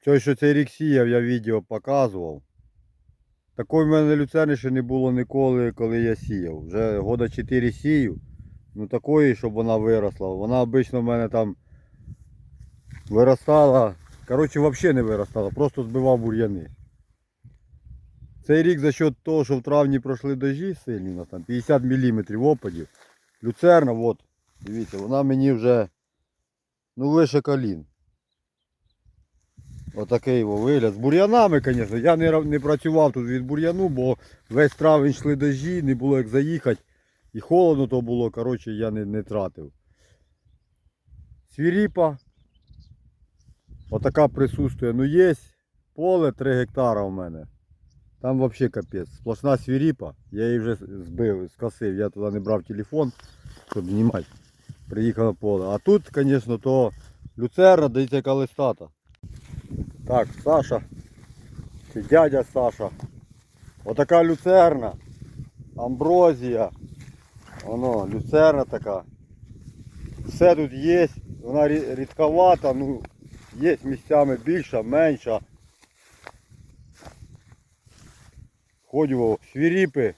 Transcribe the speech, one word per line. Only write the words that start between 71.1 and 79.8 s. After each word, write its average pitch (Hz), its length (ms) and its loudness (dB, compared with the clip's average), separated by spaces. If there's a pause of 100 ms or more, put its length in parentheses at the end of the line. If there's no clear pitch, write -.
Вона 147 260 0
рі-, 143 260 -2
рідковата, 156 800 2
ну, 135 300 -6 (580)
є 156 240 0
місцями 139 600 0
більша, 147 380 -2
менша. 127 580 0 (3500)
Ходю, 127 540 0 (140)
свіріпи. 147 640 0